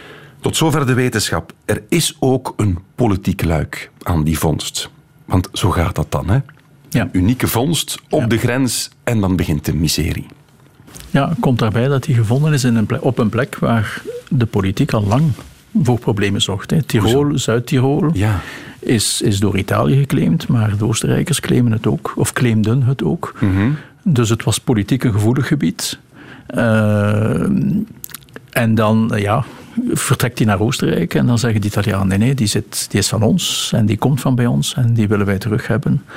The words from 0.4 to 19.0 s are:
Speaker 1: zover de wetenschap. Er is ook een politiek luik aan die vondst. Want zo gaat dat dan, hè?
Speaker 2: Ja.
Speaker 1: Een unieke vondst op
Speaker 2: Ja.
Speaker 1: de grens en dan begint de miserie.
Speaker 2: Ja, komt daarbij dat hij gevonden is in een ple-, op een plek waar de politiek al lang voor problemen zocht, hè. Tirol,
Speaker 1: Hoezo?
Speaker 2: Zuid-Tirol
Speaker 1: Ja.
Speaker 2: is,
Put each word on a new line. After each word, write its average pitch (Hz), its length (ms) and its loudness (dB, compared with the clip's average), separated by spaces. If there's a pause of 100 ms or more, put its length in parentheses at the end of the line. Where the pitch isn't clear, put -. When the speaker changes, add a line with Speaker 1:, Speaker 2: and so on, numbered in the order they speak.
Speaker 1:
zover 156 300 2
de 127 80 2
wetenschap. 113 600 -2 (120)
Er - 240 -2
is - 300 0
ook 131 380 0
een 92 220 0 (160)
politiek 98 480 0
luik - 480 -2 (120)
aan 80 200 0
die 78 160 0
vondst. - 500 -4 (360)
Want 92 280 0
zo - 180 0
gaat 78 240 0
dat 78 160 -2
dan, 69 180 -2
hè? 123 100 4 (500)
Speaker 2:
Ja. - 120 0
Speaker 1:
Een - 100 -2
unieke 95 360 2
vondst 143 500 -2 (120)
op 151 120 0
Speaker 2:
Ja. 117 60 0
Speaker 1:
de 110 100 2
grens 123 520 -2 (140)
en 120 160 0
dan 95 160 2
begint 82 300 -2
de 71 100 0
miserie. 78 500 -2 (840)
Speaker 2:
Ja, 165 300 0
komt 127 200 0
daarbij 117 280 0
dat 139 180 0
hij 135 100 0
gevonden 127 380 2
is 127 100 0
in 120 120 2
een 110 100 2
ple-, - 160 -2
op 127 160 0
een 113 120 2
plek 117 280 -4
waar 117 440 0 (280)
de 120 160 2
politiek - 480 0
al 107 100 0
lang 127 280 2 (520)
voor 117 160 2
problemen 101 420 0
zocht, - 300 -4
hè. 151 120 2
Tirol, 110 300 2 (100)
Speaker 1:
Hoezo? 143 140 0
Speaker 2:
Zuid-Tirol 131 760 0
Speaker 1:
Ja. 101 260 0 (400)
Speaker 2:
is, - 420 0